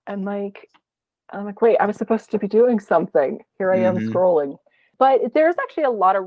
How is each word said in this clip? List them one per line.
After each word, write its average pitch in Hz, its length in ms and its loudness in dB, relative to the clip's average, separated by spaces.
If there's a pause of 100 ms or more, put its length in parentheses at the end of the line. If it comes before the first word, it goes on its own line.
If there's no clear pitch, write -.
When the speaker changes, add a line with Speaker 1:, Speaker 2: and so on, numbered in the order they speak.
Speaker 1:
and, 202 180 -8
like, 202 440 -8 (640)
I'm 202 140 -12
like, 202 160 -8
"Wait, 226 180 2
I - 80 2
was 208 100 -4
supposed 220 340 -4
to 214 80 -4
be 208 80 -6
doing 226 320 2
something. 160 640 -2 (140)
Here 185 140 0
I 185 80 2
am 185 160 2
Speaker 2:
Mm-hmm. - 200 -4
Speaker 1:
scrolling." 165 420 0 (420)
But 262 340 2
there's 320 260 2
actually 480 260 -6
a 262 40 2
lot 202 260 2
of 190 120 -2